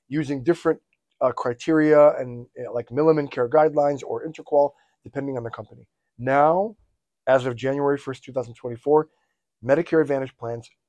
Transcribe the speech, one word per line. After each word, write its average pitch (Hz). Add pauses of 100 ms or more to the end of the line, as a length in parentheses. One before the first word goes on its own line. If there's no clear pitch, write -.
using 139
different, 160 (400)
uh, 131
criteria 151
and, 123 (140)
uh, 113
like, 120
Milliman 147
Care 123
Guidelines 147
or 113
Interqual, 147 (320)
depending 139
on 117
the 113
company. 113 (300)
Now, 151 (520)
as 131
of 127
January 139
first, 135
two 139
thousand 120
twenty-four, 143 (540)
Medicare 156
Advantage 135
plans 117 (200)